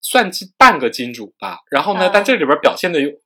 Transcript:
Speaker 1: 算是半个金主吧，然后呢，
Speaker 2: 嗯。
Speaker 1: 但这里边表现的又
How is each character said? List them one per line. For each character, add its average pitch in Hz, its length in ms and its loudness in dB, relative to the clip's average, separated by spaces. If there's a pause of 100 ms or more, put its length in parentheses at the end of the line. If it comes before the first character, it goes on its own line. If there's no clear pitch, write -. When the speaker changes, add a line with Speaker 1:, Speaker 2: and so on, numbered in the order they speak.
Speaker 1:
算 214 300 0
是 - 240 -12
半 214 220 6
个 123 100 -2
金 120 240 -8
主 113 260 -16
吧， 98 200 -12 (100)
然 139 120 -2
后 202 120 -4
呢， 214 140 0
Speaker 2:
嗯。 214 40 0
Speaker 1:
但 202 120 2
这 262 120 0
里 165 80 -2
边 - 160 0
表 - 160 2
现 180 160 -4
的 160 80 -2
又 139 100 -2 (160)